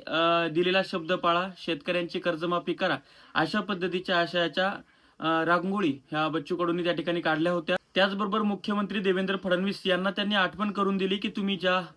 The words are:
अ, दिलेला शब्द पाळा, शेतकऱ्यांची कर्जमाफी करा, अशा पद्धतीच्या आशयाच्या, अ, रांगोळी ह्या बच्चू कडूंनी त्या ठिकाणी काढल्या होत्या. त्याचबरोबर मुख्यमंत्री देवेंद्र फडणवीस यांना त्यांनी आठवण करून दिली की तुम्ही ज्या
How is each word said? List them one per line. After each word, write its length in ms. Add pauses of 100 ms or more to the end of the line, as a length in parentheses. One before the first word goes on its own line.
अ, 400
दिलेला 380
शब्द 280
पाळा, 340 (100)
शेतकऱ्यांची 600
कर्जमाफी 540
करा, 240 (360)
अशा 260
पद्धतीच्या 600
आशयाच्या, 480 (520)
अ, 260
रांगोळी 460 (200)
ह्या 160
बच्चू 280
कडूंनी 280
त्या 100
ठिकाणी 280
काढल्या 300
होत्या. 240 (200)
त्याचबरोबर 460
मुख्यमंत्री 580
देवेंद्र 440
फडणवीस 420
यांना 260
त्यांनी 240
आठवण 360
करून 260
दिली 200
की 100
तुम्ही 300
ज्या 240 (160)